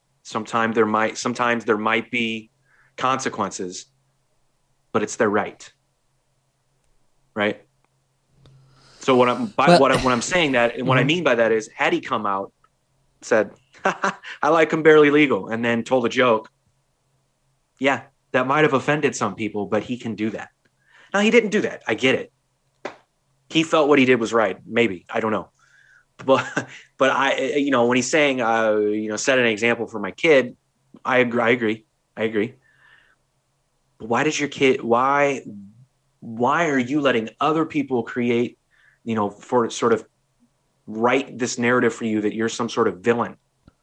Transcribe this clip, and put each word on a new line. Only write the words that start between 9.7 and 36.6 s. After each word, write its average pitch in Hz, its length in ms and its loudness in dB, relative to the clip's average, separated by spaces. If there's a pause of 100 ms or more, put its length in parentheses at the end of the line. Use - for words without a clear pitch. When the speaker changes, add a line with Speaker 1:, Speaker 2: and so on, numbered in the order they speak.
Speaker 1:
what 131 120 4
I, 131 120 2
when 127 100 2
I'm 120 80 0
saying 165 320 0
that, 120 220 2
and 127 120 -6
what 131 100 2
I 123 40 4
Speaker 2:
Mm-hmm. 120 60 0
Speaker 1:
mean 170 160 0
by 131 120 2
that 113 160 2
is, 110 220 -2
had 156 200 -2
he 156 80 -2
come 110 240 -6
out, 98 260 -6 (720)
said, 110 300 0 (180)
<laughs> - 160 -8
"I - 640 -4
like 160 220 2
him 160 120 -2
barely 151 260 8
legal," 131 380 2
and 113 160 -4
then 117 200 0
told 123 220 0
a 113 40 -2
joke, 117 400 2 (1300)
yeah, 131 240 0 (300)
that 127 140 2
might 151 160 2
have 135 100 4
offended 143 420 0
some 110 200 -4
people, 104 320 -6
but 104 160 -2
he 123 140 -8
can 113 180 -8
do 107 160 -4
that. - 180 -12 (640)
Now, 202 80 0
he 220 100 2
didn't 226 180 4
do 190 120 0
that. - 260 -8
I 113 80 -2
get 123 200 0
it. - 160 -8 (1160)
He 160 140 0
felt 160 260 2
what 143 100 6
he 131 60 4
did 127 140 4
was 107 140 -4
right. 107 320 0
Maybe. 110 440 -2
I 113 120 -6
don't 110 100 -2
know. 95 180 -4 (760)
But, - 200 2 (380)
<laughs> - 140 -20
but 131 140 2
I, 127 260 0 (180)
you 143 160 0
know, 120 160 4
when 123 80 2
he's 127 140 -2
saying, 143 320 0
uh, 113 340 2
you 107 340 -2
know, 107 80 -6
"Set 131 220 0
an 123 60 2
example 117 420 0
for 110 120 -10
my 95 120 -8
kid," 131 460 2 (480)
I 127 140 2
agree. 120 220 0
I 113 100 2
agree. 110 340 -2 (320)
I 110 60 -4
agree. 110 300 -2 (1400)
But 110 120 -14
why 117 140 0
does 151 160 -2
your 143 100 -2
kid, 135 320 2
why, 135 600 2 (800)
why 127 480 0